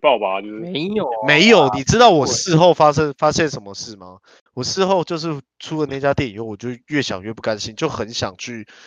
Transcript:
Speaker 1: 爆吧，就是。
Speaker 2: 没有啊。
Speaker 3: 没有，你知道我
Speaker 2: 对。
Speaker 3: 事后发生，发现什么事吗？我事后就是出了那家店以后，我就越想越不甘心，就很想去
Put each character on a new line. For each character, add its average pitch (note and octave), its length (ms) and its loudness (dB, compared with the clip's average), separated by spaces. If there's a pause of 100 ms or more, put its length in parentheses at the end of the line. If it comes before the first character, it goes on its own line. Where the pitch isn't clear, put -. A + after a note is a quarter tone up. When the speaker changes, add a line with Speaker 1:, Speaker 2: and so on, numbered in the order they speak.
Speaker 1:
爆 C3+ 160 4
吧， G2 240 -2
就 G#2 60 -12
是。 G#2+ 120 -12
Speaker 2:
没 C3+ 280 -6
有 G3+ 180 -4
啊。 A2+ 200 -6
Speaker 3:
没 D#3 220 6
有， E3 260 8
你 C3+ 80 -4
知 G3+ 160 2
道 A#3+ 120 8
我 D3 160 4
Speaker 2:
对。 G2+ 80 -2
Speaker 3:
事 E3+ 200 -2
后 E3 200 6
发 D3+ 180 4
生， D3 240 -2
发 D3+ 160 0
现 D#3+ 160 0
什 B2 140 -12
么 G2+ 100 -16
事 G#2+ 240 -16
吗？ F#2 220 -20 (340)
我 B2+ 100 -10
事 F#3 220 -2
后 F#3 180 2
就 E3+ 140 -6
是 D#3 240 -8 (180)
出 D#3 220 -8
了 D3+ 60 -2
那 C3+ 120 -6
家 C#3 140 0
店 B2+ 180 -4
以 G2 80 -16
后， A2+ 60 -8
我 A2 100 -10
就 A#2 140 -10 (200)
越 D3 120 -2
想 F#2+ 220 -6
越 A2 100 -10
不 A2 80 -16
甘 A2 180 -4
心， A2 160 -12
就 D#3 140 -4
很 A#2 220 -8
想 G#2 260 -8
去 A2+ 300 -14 (200)